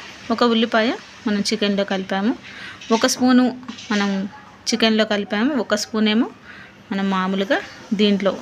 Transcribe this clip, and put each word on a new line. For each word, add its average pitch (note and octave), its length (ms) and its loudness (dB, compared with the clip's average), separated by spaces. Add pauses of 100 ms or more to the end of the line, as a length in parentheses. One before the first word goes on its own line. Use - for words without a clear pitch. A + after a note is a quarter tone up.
(340)
ఒక A3+ 100 2 (100)
ఉల్లిపాయ A3+ 360 2 (360)
మనం G#3 240 0
చికెన్లో G3+ 420 0
కలిపాము, G3 420 -2 (640)
ఒక B3 160 4
స్పూను B3+ 320 4 (460)
మనం G3+ 180 0 (600)
చికెన్లో A3 420 2
కలిపాము, G#3 400 -2 (120)
ఒక G#3+ 180 0
స్పూన్ G#3+ 320 0
ఏమో C4+ 120 2 (640)
మనం G3 240 -2
మామూలుగా F#3+ 440 0 (420)
దీంట్లో G3 400 4